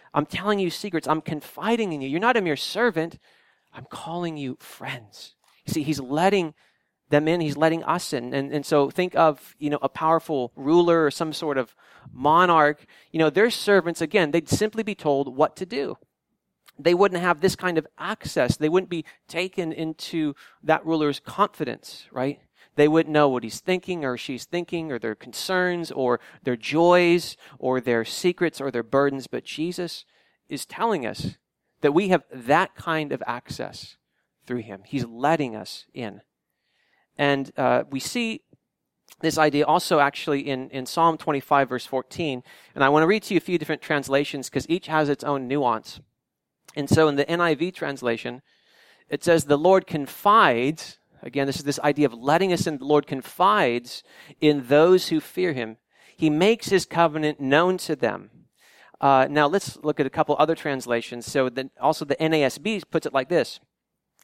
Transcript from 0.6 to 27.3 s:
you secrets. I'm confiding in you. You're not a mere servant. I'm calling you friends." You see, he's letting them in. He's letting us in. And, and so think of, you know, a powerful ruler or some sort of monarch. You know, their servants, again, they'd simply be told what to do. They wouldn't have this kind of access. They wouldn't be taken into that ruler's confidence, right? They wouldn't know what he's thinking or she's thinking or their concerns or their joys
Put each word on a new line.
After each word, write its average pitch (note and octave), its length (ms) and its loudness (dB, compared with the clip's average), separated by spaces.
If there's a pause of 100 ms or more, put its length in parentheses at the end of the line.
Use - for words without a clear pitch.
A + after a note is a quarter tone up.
you F3+ 100 -2
secrets. F3 380 -6
I'm D#3 140 0
confiding F#3 680 -4
in D3 80 -6
you. C3+ 80 -6
You're D#3 120 -4
not A#3+ 160 2
a A3 60 0
mere D#3+ 140 -2
servant. F#3 640 -4 (540)
I'm - 140 -18
calling E3 500 -8
you C3 240 -8
friends." - 720 -18 (300)
You - 80 -8
see, D#3+ 100 -2
he's C#3 180 -4
letting D#3+ 540 0 (540)
them D3 180 2
in. E3+ 140 0
He's D3 160 -4
letting D#3+ 260 2
us E3+ 300 -4
in. B2+ 200 -6
And, C#3 200 -4
and D3 120 -4
so C#3+ 240 2
think F3+ 280 -4
of, D#3 420 0
you D3+ 100 -4
know, C#3+ 140 -4
a C#3 60 0
powerful D#3+ 640 -2
ruler E3 500 2
or C#3+ 60 2
some D#3+ 220 -4
sort C#3+ 260 -4
of A#2+ 160 -4 (380)
monarch. D3+ 760 4 (240)
You E3 80 -4
know, D#3 120 4
their G#3 200 2
servants, F3 500 2
again, E3 300 2
they'd E3 180 0
simply A3 360 -2
be G3+ 100 -4
told C#3 420 -2
what D3+ 200 2
to F#3+ 100 -8
do. C#3 320 -8 (800)
They E3+ 160 4
wouldn't F#3 260 4
have E3+ 200 2
this D#3+ 160 2
kind F3 220 -2
of D3+ 80 0 (120)
access. E3 580 -2
They D3+ 120 0
wouldn't F3+ 220 0
be E3 140 -6 (240)
taken F3 440 -6
into D#3 640 -4 (280)
that D#3 240 0
ruler's D3+ 340 0
confidence, - 880 -6
right? C3+ 300 -4 (360)
They D3 120 6
wouldn't D#3 240 2
know D3+ 160 6
what B2+ 140 -2
he's A2 180 -10
thinking F3+ 440 -4
or B2+ 120 -4
she's B2 280 -10
thinking E3+ 460 -6
or B2 80 -6
their G#2+ 180 -6
concerns F3+ 760 -4
or B2 300 -2 (240)
their B2 120 -2
joys E3+ 800 4 (220)